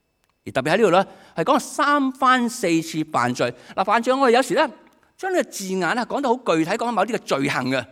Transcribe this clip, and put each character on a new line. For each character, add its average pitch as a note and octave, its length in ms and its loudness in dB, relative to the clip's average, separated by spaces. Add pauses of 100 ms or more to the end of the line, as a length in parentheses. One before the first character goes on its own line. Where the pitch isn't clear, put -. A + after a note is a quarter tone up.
(440)
而 A2 80 -14
特 C3 100 -2
別 D3 100 0
喺 F#3 60 2
呢 A#3 60 4
度 F#3 60 6
咧， F#3+ 160 4 (300)
係 E3 80 -2
講 B3+ 140 2
三 C#4+ 540 0
番 B3+ 360 2
四 E3+ 320 0
次 D#3 240 -6
犯 B2+ 300 0
罪。 B2 180 -2 (240)
嗱， F#3+ 80 0
犯 A3+ 180 0
罪 B3+ 120 0
我 C4+ 140 2
哋 - 20 4
有 A#3 120 6
時 F3+ 120 -2
咧， D4+ 120 2 (520)
將 F#4+ 140 -6
呢 E4 100 0
個 - 80 -6
字 G3 160 -10
眼 F#3 180 -2
啊 G#3+ 200 -2
講 A#3 160 -6
得 C4+ 80 -2
好 A#3 80 4
具 E3+ 280 0
體， E3 60 -4
講 A#3 200 -2
某 G3+ 120 0
啲 A3 120 -4
嘅 G3 40 -2
罪 C#3 300 -2
行 C3+ 220 -2
嘅。 C3 220 -2